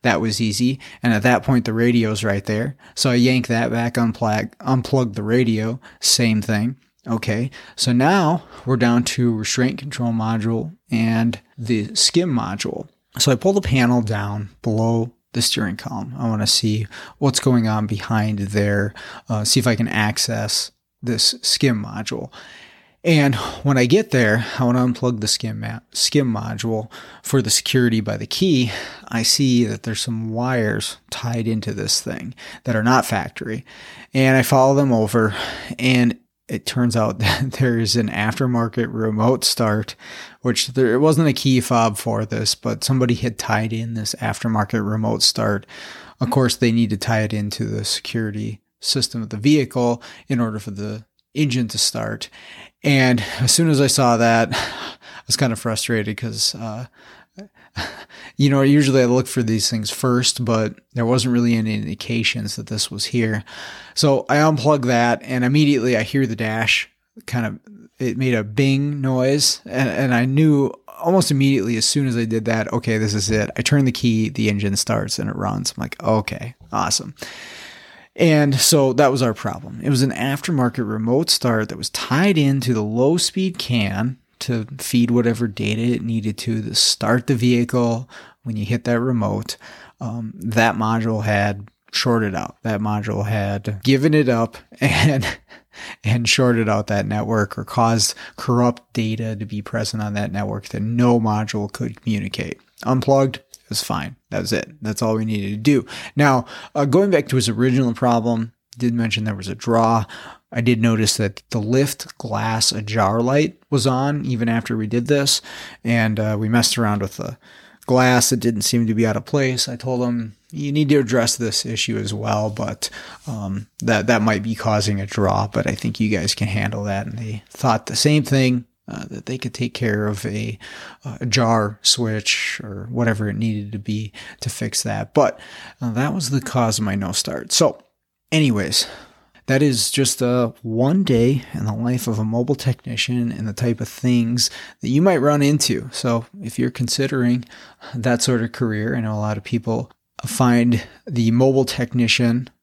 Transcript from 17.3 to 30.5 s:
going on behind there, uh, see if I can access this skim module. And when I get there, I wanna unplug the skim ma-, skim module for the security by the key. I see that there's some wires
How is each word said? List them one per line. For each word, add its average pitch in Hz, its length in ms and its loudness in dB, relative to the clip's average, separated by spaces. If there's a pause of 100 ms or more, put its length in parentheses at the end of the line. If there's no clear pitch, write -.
going 120 260 4
on 107 200 0
behind 107 520 -2
there, 101 540 0 (340)
uh, 107 160 -4
see - 160 2
if 123 80 0
I 117 80 2
can 113 120 -2
access 107 840 -2 (320)
this 117 380 0
skim 117 420 0
module. 107 480 -8 (720)
And 147 320 4 (280)
when 139 140 4
I 123 80 6
get 196 260 4
there, 113 340 4 (120)
I 131 60 0
wanna 123 160 2
unplug 123 400 0
the 104 80 -2
skim 110 320 -4
ma-, 110 220 -8 (100)
skim 131 420 0
module 110 560 -4 (320)
for 135 200 0
the 110 80 -2
security 117 500 2
by 107 160 -4
the 107 100 -8
key. 127 460 2 (380)
I 117 140 -2
see 123 420 4
that 107 180 -6
there's 110 160 -6
some 110 300 -4
wires 113 680 -2 (120)